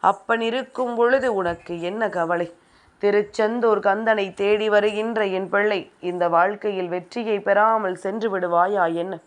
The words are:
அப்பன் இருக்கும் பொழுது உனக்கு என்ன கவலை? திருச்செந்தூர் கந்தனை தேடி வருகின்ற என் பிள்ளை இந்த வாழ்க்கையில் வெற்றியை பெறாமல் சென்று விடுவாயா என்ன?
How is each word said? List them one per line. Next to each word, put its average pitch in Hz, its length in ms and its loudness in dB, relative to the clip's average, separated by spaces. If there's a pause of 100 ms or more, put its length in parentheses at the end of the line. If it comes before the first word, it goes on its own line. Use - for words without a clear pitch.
(100)
அப்பன் 226 380 -2
இருக்கும் 240 500 -4
பொழுது 247 360 4
உனக்கு 175 460 -4
என்ன 202 280 -4
கவலை? 175 400 -2 (540)
திருச்செந்தூர் 214 840 2
கந்தனை 214 480 2
தேடி 208 340 0
வருகின்ற 214 580 0
என் 185 220 -2
பிள்ளை 202 320 0 (200)
இந்த 175 280 -2
வாழ்க்கையில் 185 680 0
வெற்றியை 208 520 -4
பெறாமல் 202 580 2
சென்று 208 280 -4
விடுவாயா 185 520 2 (180)
என்ன? 190 120 -6 (120)